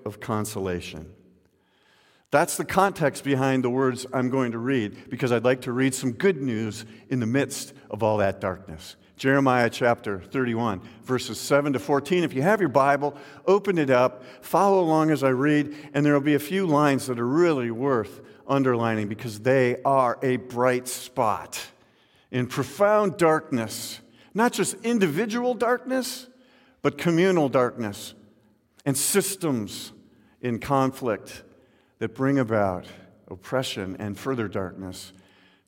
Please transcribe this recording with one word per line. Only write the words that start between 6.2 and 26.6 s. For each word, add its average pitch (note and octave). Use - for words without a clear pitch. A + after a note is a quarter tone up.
news A2
in B2+
the A2+
midst -
of G#2+
all G#2+
that G2
darkness. F2+
Jeremiah C3
chapter A#2
thirty-one, A2+
verses A#2+
seven C#3+
to B2
fourteen. D3
If B2+
you C3
have G#3
your E3+
Bible, C#3
open G3
it D#3+
up, B2+
follow G3
along D#3
as C3+
I C3+
read, D3
and D3
there D3
will C#3+
be D3
a C#3
few F#3+
lines C#3+
that B2
are A#2+
really C#3
worth A#2
underlining A#2
because G#2+
they B2+
are C3
a B2+
bright B2
spot -
in B2+
profound G3+
darkness, D3+
not A#3
just -
individual A3+
darkness, B3